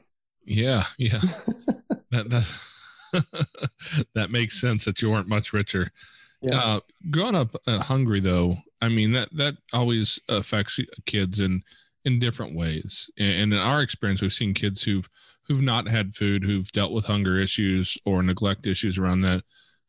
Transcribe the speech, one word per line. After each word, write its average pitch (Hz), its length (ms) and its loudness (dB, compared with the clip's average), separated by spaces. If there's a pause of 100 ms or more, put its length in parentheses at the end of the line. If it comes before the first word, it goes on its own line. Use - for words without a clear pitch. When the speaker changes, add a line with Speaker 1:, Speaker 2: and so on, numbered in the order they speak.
(440)
Speaker 1:
Yeah, 110 380 2 (160)
yeah. 113 220 0
Speaker 2:
<laughs> - 880 -4
Speaker 1:
That, 113 200 0
that, - 1800 -4
<laughs> - 40 -14
that 104 180 0
makes 117 280 2
sense 117 240 2
that 101 160 -2
you 110 120 2
weren't 98 160 0
much 107 240 0
richer. 98 400 0 (500)
Speaker 2:
Yeah. 131 160 0
Speaker 1:
Uh, 110 220 2 (300)
growing 196 240 0
up, 131 220 0 (100)
uh, 107 140 0
hungry, 123 400 2
though, 90 380 2 (240)
I 117 80 2
mean, 110 220 2
that, 127 220 -2
that 143 220 -2 (160)
always 117 560 2
affects 107 500 0 (280)
kids 98 340 -2
in, 92 220 0 (420)
in 123 140 2
different 117 360 -2
ways. 82 640 -4
And, 101 140 2
and 104 220 2
in 101 40 2
our 127 220 2
experience, 101 400 0
we've 95 120 0
seen 101 200 0
kids 98 320 -2
who've, 98 240 -2 (360)
who've 139 180 0
not 120 260 0
had 107 260 0
food, 101 300 0
who've 98 260 -2
dealt 101 220 0
with 107 140 -2
hunger 98 300 2
issues 95 680 0
or 92 180 2
neglect 95 440 0
issues 92 320 -2
around 92 240 2
that, 92 220 2 (440)